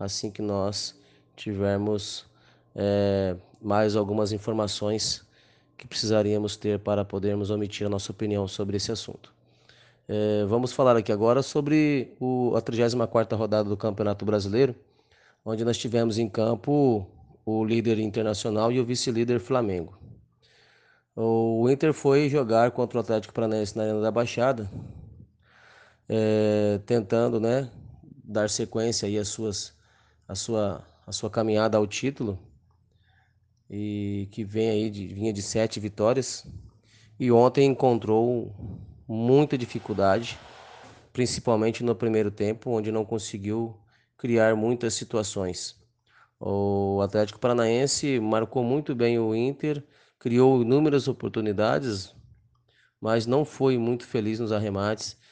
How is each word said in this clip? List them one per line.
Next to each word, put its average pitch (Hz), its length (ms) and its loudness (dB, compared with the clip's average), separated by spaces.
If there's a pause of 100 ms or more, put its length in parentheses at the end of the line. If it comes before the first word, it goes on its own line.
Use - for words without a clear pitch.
assim 101 300 -6
que 104 120 -10
nós 101 560 -4 (380)
tivermos, 101 880 -2 (500)
é, 101 640 2 (260)
mais 104 320 2
algumas 104 380 0
informações 107 920 -4 (540)
que - 120 -20
precisaríamos 104 680 0
ter 104 220 -2
para 101 260 0
podermos 101 460 -4
omitir 104 340 -4
a 101 60 -2
nossa 101 220 -6
opinião 101 340 -2
sobre 98 300 -6
esse 101 160 -4
assunto. - 400 -12 (720)
É, 104 380 0
vamos 120 280 0
falar 127 240 6
aqui 110 140 0
agora 113 320 4
sobre 147 800 0
o, 127 340 0
a 113 60 2
trigésima 117 480 0
quarta 113 260 0
rodada 107 340 0
do 101 80 -2
Campeonato 104 480 -4
Brasileiro, 104 500 0 (680)
onde 110 200 -4
nós 117 120 2
tivemos 117 400 0
em 113 120 0
campo 113 800 2 (380)
o 110 200 0
líder 110 340 2
Internacional 107 720 0
e 123 80 0
o 127 60 0
vice-líder 120 560 0
Flamengo. 104 580 -4 (1200)
O 113 520 2
Inter 139 240 2
foi 143 360 2
jogar 120 420 4
contra 123 280 -2
o - 20 2
Atlético 110 340 -2
Paranaense 110 420 -2
na 110 60 -2
Arena 107 180 0
da 107 120 0
Baixada, 117 580 0 (1400)
é, 107 800 2
tentando, 117 540 2
né, 123 280 0 (540)
dar 107 260 -2
sequência 113 600 -2
aí 104 100 -2
às 101 100 -4
suas, - 460 -8 (540)
à 95 80 -10
sua, 104 480 -4 (200)
à - 60 -18
sua 107 180 -6
caminhada 107 480 2
ao 107 100 4
título, 110 520 -6 (1300)
e 101 600 -6
que 113 140 -8
vem 110 240 0
aí 110 220 0
de, 101 160 -10
vinha 98 260 -4
de 101 80 -4
sete 110 400 -2
vitórias, 107 680 -2 (720)
e 123 140 2
ontem 127 380 6
encontrou 113 840 2 (540)
muita 127 480 4
dificuldade, 110 840 0 (760)
principalmente 117 720 0
no 120 120 0
primeiro 110 360 0
tempo, 107 400 -4
onde 110 220 -2
não 110 140 -2
conseguiu 110 680 -6 (440)
criar 113 360 4
muitas 113 400 0
situações. 101 840 -6 (600)
O 98 640 0
Atlético 104 380 0
Paranaense 123 800 0
marcou 110 420 0
muito 143 320 -2
bem 117 240 2
o 110 160 0
Inter, 135 480 -2 (360)
criou 127 440 6
inúmeras 135 460 4
oportunidades, 107 1080 -2 (840)
mas 113 260 0
não 135 200 2
foi 135 320 2
muito 120 280 -2
feliz 110 320 -2
nos 110 140 -2
arremates 104 640 -2 (160)